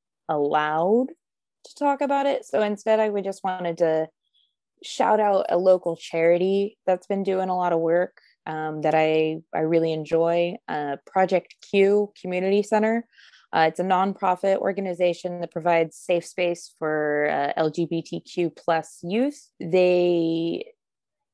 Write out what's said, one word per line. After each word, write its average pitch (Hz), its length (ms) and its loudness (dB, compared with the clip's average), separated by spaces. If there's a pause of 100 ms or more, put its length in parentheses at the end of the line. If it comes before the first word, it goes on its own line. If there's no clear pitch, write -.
(280)
allowed 156 800 0 (560)
to - 120 -20
talk 285 260 0
about 277 240 0
it. - 200 -2
So - 160 -2
instead, 208 380 0
I 214 100 2
would 202 140 -2
just 190 200 -8
wanted 185 360 -4
to 160 300 0 (720)
shout - 380 0
out 202 280 2
a 170 80 0
local 180 380 2
charity 175 880 0
that's 185 220 -2
been 196 160 -2
doing 185 240 -2
a 185 100 -2
lot 180 140 0
of 165 80 2
work, 170 400 0 (260)
um, 156 360 -8
that 156 120 0
I, 156 440 2 (180)
I 160 40 -2
really 160 340 2
enjoy, 165 640 0 (120)
uh, 143 300 -6 (100)
Project 185 480 0 (120)
Q 202 440 2 (100)
Community 185 400 0
Center. 220 460 0 (460)
Uh, 160 160 4
it's 165 100 -4
a 180 40 0
nonprofit 190 760 0
organization 180 840 -2
that 175 120 -8
provides 165 440 0
safe 175 300 -2
space - 520 -4
for, 151 540 0
uh, 143 240 -2
L 160 140 0
G 165 160 -4
B 165 160 -4
T 165 180 -10
Q 175 300 -4
plus - 520 -4
youth. 233 480 -4 (120)
They 170 1040 2 (680)